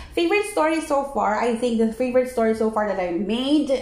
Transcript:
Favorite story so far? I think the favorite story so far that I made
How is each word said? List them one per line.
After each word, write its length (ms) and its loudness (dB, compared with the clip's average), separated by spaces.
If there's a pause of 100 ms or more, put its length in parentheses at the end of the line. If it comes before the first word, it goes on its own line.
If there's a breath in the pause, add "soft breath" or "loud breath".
(140 loud breath)
Favorite 320 2
story 340 0
so 320 -2
far? 240 0
I 200 0
think 220 0
the 140 2
favorite 380 0
story 260 2
so 160 0
far 160 0
that 120 -2
I 120 -2
made 580 0 (120)